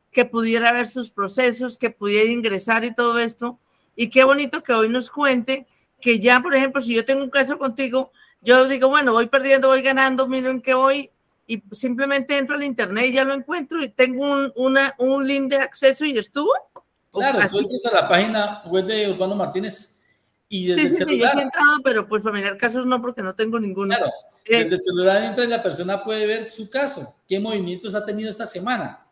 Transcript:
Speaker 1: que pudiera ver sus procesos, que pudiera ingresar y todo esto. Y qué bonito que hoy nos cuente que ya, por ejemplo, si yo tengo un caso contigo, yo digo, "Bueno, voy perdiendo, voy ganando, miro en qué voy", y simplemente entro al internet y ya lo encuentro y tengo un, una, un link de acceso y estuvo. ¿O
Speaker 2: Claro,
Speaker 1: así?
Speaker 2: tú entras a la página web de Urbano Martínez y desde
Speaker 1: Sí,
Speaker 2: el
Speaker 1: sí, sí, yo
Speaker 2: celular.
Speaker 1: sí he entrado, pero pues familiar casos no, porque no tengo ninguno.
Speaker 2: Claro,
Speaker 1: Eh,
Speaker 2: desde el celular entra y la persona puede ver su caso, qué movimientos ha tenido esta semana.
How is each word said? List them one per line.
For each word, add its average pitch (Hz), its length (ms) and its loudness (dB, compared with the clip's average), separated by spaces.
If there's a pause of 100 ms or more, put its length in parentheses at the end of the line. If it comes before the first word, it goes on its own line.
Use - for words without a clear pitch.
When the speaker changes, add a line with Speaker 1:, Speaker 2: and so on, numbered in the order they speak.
(100)
Speaker 1:
que 247 160 2
pudiera 233 460 2
ver 240 160 -2
sus 240 220 -8
procesos, 233 680 -2
que 233 100 -2
pudiera 214 420 0
ingresar 226 540 -2
y 233 100 -6
todo 233 240 0
esto. 233 400 -4 (380)
Y 233 140 -2
qué 262 140 6
bonito 277 380 0
que 247 120 0
hoy 220 160 2
nos 247 180 -2
cuente 269 580 0 (360)
que 233 180 2
ya, 247 220 4
por 302 120 0
ejemplo, 269 280 0
si 233 120 -4
yo 226 120 0
tengo 269 160 0
un 262 80 -6
caso 277 260 0
contigo, 262 560 -4 (320)
yo 254 220 8
digo, 262 220 2
"Bueno, 277 240 4
voy 233 140 4
perdiendo, 269 420 4
voy 262 140 4
ganando, 269 440 2
miro 262 240 -2
en 262 100 -4
qué 262 140 0
voy", 269 360 0 (360)
y 226 240 -8
simplemente 269 680 -2
entro 277 200 -2
al 285 80 -4
internet 226 420 -2
y 254 60 0
ya 269 100 2
lo 269 120 0
encuentro 320 460 -6
y 269 80 -4
tengo 254 360 0
un, 277 320 0
una, 269 420 2
un 269 260 0
link 277 240 0
de 277 100 2
acceso 269 460 2
y 277 140 -2
estuvo. 294 320 -4 (640)
¿O - 80 -6
Speaker 2:
Claro, 254 180 2
Speaker 1:
así? 196 200 0
Speaker 2:
tú 208 120 -2
entras 240 240 -2
a 175 80 6
la - 60 -4
página 208 580 0
web 185 180 0
de 208 280 -2
Urbano 185 240 -4
Martínez 190 640 -6 (480)
y 185 180 -4
desde 180 140 2
Speaker 1:
Sí, 302 80 4
Speaker 2:
el - 0 -
Speaker 1:
sí, 302 80 2
sí, 330 40 -2
yo - 60 0
Speaker 2:
celular. 262 260 2
Speaker 1:
sí 285 60 0
he 285 40 0
entrado, 294 420 2
pero 220 240 0
pues 208 160 -2
familiar 202 320 -4
casos 240 280 -2
no, 254 160 0
porque 240 220 -8
no 185 140 -8
tengo 226 240 -2
ninguno. 196 340 -2
Speaker 2:
Claro, 240 160 0 (340)
Speaker 1:
Eh, 226 200 2
Speaker 2:
desde 165 100 0
el 185 80 -2
celular 185 400 2
entra 233 220 -2
y 233 40 -2
la 233 140 -2
persona 185 400 -4
puede 214 240 -4
ver 220 240 -4
su 220 180 -8
caso, 262 460 -6 (140)
qué 190 100 -2
movimientos 190 560 -6
ha 208 100 -4
tenido 214 240 -6
esta 214 180 -4
semana. 190 640 -6